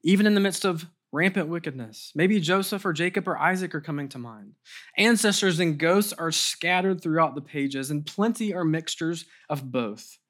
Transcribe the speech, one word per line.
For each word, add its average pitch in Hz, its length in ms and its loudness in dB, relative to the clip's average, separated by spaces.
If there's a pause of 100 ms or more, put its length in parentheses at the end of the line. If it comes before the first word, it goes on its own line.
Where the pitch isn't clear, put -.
even 196 240 4
in 208 80 4
the 202 40 4
midst 196 240 0
of 175 220 -2 (260)
rampant 180 360 0
wickedness. 131 640 -10
Maybe 190 260 2
Joseph 190 460 0
or 180 80 0
Jacob 175 340 -2
or 175 80 -2
Isaac 180 380 0
are 151 80 -6
coming 143 280 -8
to 131 100 -14
mind. 107 340 -16 (420)
Ancestors 202 640 4
and 160 200 2
ghosts 190 340 4
are 165 180 -4
scattered 180 720 0
throughout 160 320 2
the 143 80 -8
pages, 139 480 -4
and 147 160 -4
plenty 214 480 -2
are 180 100 -2
mixtures 165 600 -2 (240)
of 135 220 -6
both. 120 480 -6 (100)